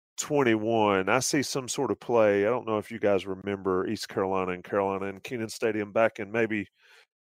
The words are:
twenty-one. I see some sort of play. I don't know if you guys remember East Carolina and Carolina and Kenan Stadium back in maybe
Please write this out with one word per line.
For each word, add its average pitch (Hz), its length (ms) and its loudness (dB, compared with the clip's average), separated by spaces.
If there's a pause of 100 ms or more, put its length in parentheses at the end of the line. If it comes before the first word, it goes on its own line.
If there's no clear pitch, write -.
(180)
twenty-one. 110 880 2
I 117 120 4
see 135 240 0
some 127 240 -6
sort 120 240 -2
of 98 80 -4
play. 104 480 4
I - 20 2
don't 117 160 -2
know 110 140 -2
if 101 100 -8
you 117 80 -10
guys 101 300 2
remember 95 580 -2
East 107 240 -6
Carolina 95 440 -2
and 90 100 -10
Carolina 98 420 -2
and 98 180 -10
Kenan 113 260 -6
Stadium 107 420 -2
back 113 280 2
in 101 120 -10
maybe 110 360 0 (540)